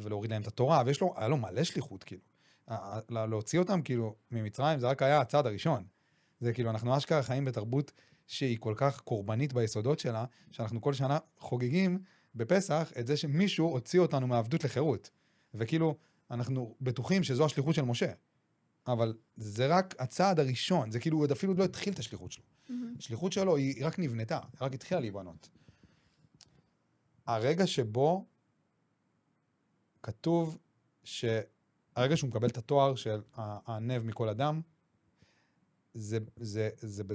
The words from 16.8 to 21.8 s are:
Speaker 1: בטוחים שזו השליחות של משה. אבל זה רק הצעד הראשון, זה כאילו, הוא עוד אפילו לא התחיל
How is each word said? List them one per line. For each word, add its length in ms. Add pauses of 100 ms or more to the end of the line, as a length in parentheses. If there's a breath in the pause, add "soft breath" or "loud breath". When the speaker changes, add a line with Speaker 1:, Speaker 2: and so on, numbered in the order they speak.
Speaker 1:
בטוחים 420
שזו 220
השליחות 300
של 80
משה. 300 (720)
אבל 280 (220)
זה 300
רק 320
הצעד 420
הראשון, 500
זה 100
כאילו, 160
הוא 60
עוד 80
אפילו 240
לא 100
התחיל 280